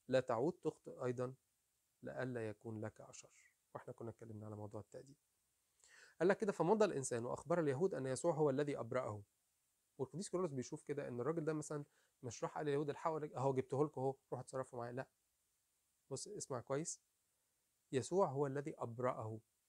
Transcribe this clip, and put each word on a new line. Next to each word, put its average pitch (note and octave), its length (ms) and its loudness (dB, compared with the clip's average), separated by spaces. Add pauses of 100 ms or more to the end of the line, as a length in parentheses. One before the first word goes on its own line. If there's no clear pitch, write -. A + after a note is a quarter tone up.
"لا B2+ 120 6
تعود B2+ 320 2
تخطئ D#3+ 520 -6
أيضًا B2+ 300 0 (680)
لئلا B2+ 460 -4
يكون G#2+ 320 -8
لك A2 200 -8
أشر". B2 300 -18 (440)
واحنا - 180 -10
كنا A2+ 180 -10
اتكلمنا G#2+ 360 -12
على G#2+ 100 -8
موضوع G#2+ 240 -8
التأديب. C3+ 360 -16 (1040)
قال E3 80 6
لك F#3+ 80 6
كده: G3+ 160 0
"فمضى G#3 320 6
الإنسان C3 400 0
وأخبر C#3 360 0
اليهود D#3 340 2
أن C3+ 120 -2
يسوع C3 280 2
هو D3+ 160 6
الذي C3+ 280 2
أبرأه". A#2 440 -2 (760)
والقديس C#3+ 300 -6
كيرلس F3+ 240 0
بيشوف C3+ 300 -6
كده C#3 260 -4
إن B2 120 -4
الراجل D#3 240 2
ده D#3 80 2
مثلًا D3+ 320 -2 (380)
مش B2 220 -6
راح D3 140 -2
قال D#3 80 0
لليهود: C#3+ 240 2
"الحقوا D#3 280 0
الرج-، D3 160 -6
أهو C3+ 200 4
جبته C3 300 2
لكم D3 160 -4
أهو، C3 160 0 (160)
روحوا B2+ 80 -6
اتصرفوا B2+ 380 -6
معاه". A#2+ 140 -4
لا. C3 160 -6 (1040)
بص، C3+ 180 -6
اسمع D3+ 320 -6
كويس. C#3+ 400 -4 (920)
يسوع E3+ 360 4
هو C#3 180 2
الذي C#3 320 -2
أبرأه. A#2 640 -2 (280)